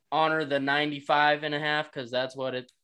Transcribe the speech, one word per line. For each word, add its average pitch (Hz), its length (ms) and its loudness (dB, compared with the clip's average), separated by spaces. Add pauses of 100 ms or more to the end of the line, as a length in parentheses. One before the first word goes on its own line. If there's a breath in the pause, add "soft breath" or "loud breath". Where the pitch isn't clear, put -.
(100)
honor 156 340 2
the 139 160 0
ninety-five 147 840 2
and 147 100 -4
a 147 60 -2
half 151 320 -2
'cause 123 180 -8
that's 127 260 -2
what 131 180 -4
it, 127 160 -8 (140)